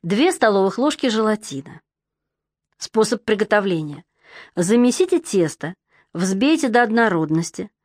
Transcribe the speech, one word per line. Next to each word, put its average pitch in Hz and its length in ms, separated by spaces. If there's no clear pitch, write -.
две 220 260
столовых 196 480
ложки 277 300
желатина. 214 720
Способ 220 460
приготовления. 196 800
Замесите 240 640
тесто, 175 560
взбейте 202 560
до 240 140
однородности, 185 880